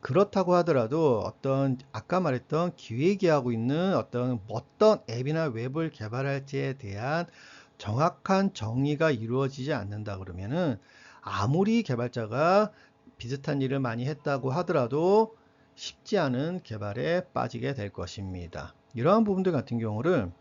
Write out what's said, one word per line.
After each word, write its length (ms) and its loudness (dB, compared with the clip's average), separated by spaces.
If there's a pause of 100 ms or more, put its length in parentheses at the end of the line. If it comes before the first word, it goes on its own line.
그렇다고 540 2
하더라도 680 4
어떤 540 0 (120)
아까 280 -2
말했던 560 -2
기획이 520 0
하고 240 4
있는 440 0
어떤, 440 0 (100)
어떤 600 4
앱이나 360 -2
웹을 440 -4
개발할지에 840 -4
대한 520 -4 (540)
정확한 760 0
정의가 560 0
이루어지지 640 -2
않는다 460 -6
그러면은 580 -2 (440)
아무리 600 2
개발자가 920 2 (460)
비슷한 460 -4
일을 160 0
많이 260 -2
했다고 460 -4
하더라도 840 2 (380)
쉽지 460 -4
않은 420 -2
개발에 640 -4 (100)
빠지게 400 -4
될 160 -6
것입니다. 840 -10 (180)
이러한 300 4
부분들 280 2
같은 280 -2
경우를 600 0